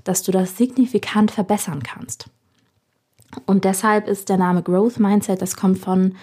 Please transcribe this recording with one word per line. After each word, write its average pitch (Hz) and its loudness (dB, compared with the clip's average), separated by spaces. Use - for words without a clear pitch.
dass 180 -2
du - -4
das 185 0
signifikant 233 2
verbessern 190 -2
kannst. - -14
Und 196 2
deshalb 208 2
ist 202 -4
der 190 0
Name 180 2
Growth 190 0
Mindset, 202 2
das 190 -6
kommt 190 0
von 185 0